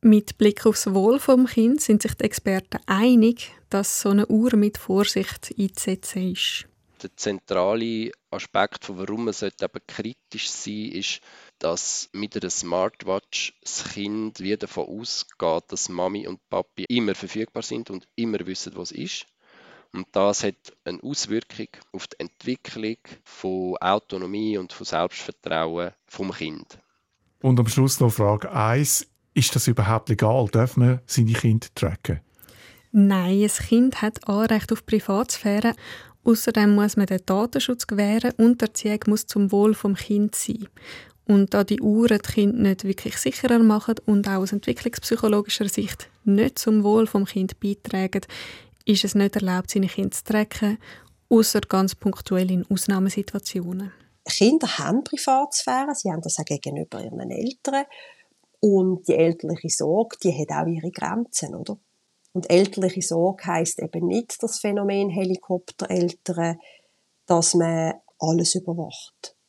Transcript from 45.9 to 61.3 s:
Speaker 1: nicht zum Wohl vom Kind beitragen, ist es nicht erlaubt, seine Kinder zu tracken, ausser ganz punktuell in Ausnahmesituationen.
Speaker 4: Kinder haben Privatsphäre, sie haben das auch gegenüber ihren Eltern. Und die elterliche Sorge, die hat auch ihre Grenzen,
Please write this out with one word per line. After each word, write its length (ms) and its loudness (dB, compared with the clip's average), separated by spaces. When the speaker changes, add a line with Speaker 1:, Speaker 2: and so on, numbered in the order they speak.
Speaker 1:
nicht 360 2
zum 240 2
Wohl 240 4
vom 180 0
Kind 340 -4
beitragen, 640 -4
ist 180 4
es 120 -2
nicht 200 4
erlaubt, 360 -2
seine 160 2
Kinder 240 -4
zu 120 -8
tracken, 540 0
ausser 340 6
ganz 340 0
punktuell 560 -2
in 180 0
Ausnahmesituationen. 1200 -2
Speaker 4:
Kinder 380 4
haben 260 0
Privatsphäre, 920 0
sie 160 -4
haben 100 -4
das 160 -6
auch 80 -4
gegenüber 580 -6
ihren 280 -10
Eltern. 540 -4
Und 480 4
die 80 2
elterliche 540 0
Sorge, 520 0
die 120 0
hat 180 -4
auch 160 -2
ihre 240 -4
Grenzen, 640 -6